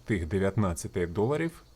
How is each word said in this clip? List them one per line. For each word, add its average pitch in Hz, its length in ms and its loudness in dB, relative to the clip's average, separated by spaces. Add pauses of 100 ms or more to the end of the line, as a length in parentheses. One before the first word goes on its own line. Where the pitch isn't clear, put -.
тих 90 200 0
дев'ятнадцяти 95 840 0
доларів, 143 560 -2 (120)